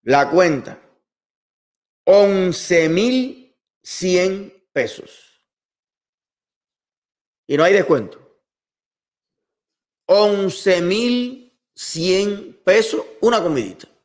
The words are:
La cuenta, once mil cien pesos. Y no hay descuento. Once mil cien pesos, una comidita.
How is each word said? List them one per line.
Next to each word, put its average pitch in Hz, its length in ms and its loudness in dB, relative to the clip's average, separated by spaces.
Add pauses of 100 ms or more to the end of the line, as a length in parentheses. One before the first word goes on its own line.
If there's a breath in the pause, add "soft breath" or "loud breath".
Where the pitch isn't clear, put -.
La 135 280 2
cuenta, 160 520 0 (1200)
once 185 880 2
mil 247 680 -2 (240)
cien 185 920 -4
pesos. - 720 -10 (2000)
Y 139 80 -4
no 147 80 2
hay 175 80 4
descuento. 156 480 0 (1900)
Once 196 760 2
mil 240 760 -4 (160)
cien 196 920 -4
pesos, 214 360 2 (200)
una 226 200 2
comidita. 123 460 -6 (180)